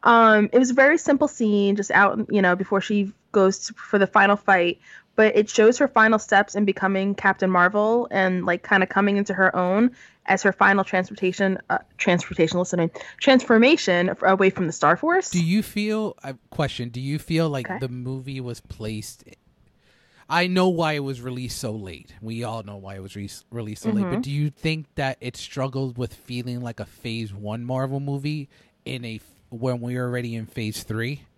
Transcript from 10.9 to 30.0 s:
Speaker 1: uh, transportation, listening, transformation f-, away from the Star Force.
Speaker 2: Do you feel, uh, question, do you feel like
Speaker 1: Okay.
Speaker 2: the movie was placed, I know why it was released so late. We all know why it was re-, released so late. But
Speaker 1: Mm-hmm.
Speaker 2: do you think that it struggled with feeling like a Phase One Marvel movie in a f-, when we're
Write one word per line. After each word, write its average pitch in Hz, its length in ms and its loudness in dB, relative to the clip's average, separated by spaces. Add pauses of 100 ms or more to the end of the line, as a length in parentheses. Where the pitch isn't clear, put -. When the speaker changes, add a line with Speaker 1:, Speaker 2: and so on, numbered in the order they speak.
Speaker 1:
uh, - 80 0 (180)
transportation, 175 640 0
listening, 175 320 -2 (280)
transformation 240 920 4
f-, - 120 -8
away 190 280 4
from 185 160 -4
the 160 60 -4
Star 165 240 2
Force. 349 340 0
Speaker 2:
Do 175 120 0
you 185 200 0
feel, 214 600 -4
uh, 139 120 -12 (160)
question, 131 400 -6
do 123 100 -12
you 139 180 -4
feel 160 300 -2
like 135 220 -6
Speaker 1:
Okay. 180 80 -6
Speaker 2:
the 131 100 -6
movie 131 520 -10
was 123 200 -10
placed, - 640 -12 (1040)
I 175 200 0
know 185 200 2
why 165 260 0
it 143 100 -4
was 135 180 -8
released 127 360 -8
so 113 140 -6
late. 95 480 -12
We 113 240 -8
all 113 200 -8
know 101 120 -14
why 98 200 -16
it 95 60 -14
was 95 140 -16
re-, 101 140 -10 (200)
released 110 340 -10
so 220 60 -2
late. 208 120 0
But 185 80 -2
Speaker 1:
Mm-hmm. 196 120 -4
Speaker 2:
do 139 80 -8
you 147 200 -2
think 156 360 -6 (100)
that 135 240 -4
it 123 160 -12
struggled 131 600 -8
with 123 160 -8
feeling 123 480 -10
like 120 200 -10
a 101 60 -8
Phase 113 460 -10
One 104 320 -10
Marvel 131 360 -4
movie 139 480 -6 (360)
in 123 200 -10
a 113 120 -10
f-, 107 60 -14 (280)
when 123 300 -4
we're 123 240 -6